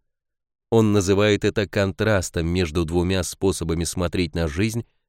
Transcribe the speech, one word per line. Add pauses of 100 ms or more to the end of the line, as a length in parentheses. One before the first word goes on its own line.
(680)
Он
называет
это
контрастом
между
двумя
способами
смотреть
на
жизнь, (260)